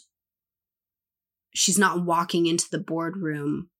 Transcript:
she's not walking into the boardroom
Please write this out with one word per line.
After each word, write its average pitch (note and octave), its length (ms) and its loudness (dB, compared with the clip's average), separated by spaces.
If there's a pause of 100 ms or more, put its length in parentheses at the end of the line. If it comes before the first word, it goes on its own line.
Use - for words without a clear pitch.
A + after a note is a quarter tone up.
(1500)
she's - 240 2
not F3 260 4
walking E3+ 400 2
into E3 260 0
the D#3+ 80 -4
boardroom D#3+ 1000 -4